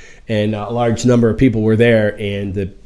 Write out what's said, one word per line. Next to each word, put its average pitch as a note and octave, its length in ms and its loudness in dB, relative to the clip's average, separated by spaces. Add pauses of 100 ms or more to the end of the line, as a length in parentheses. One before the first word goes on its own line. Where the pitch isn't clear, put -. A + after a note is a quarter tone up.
(280)
And G#2+ 280 -2
a G#2 160 -8
large A#2 340 0
number A#2+ 240 4
of G#2+ 80 -2
people A2+ 240 2
were A2 140 2
there, A2+ 440 2
and G2+ 360 -6
the G2 180 -6 (120)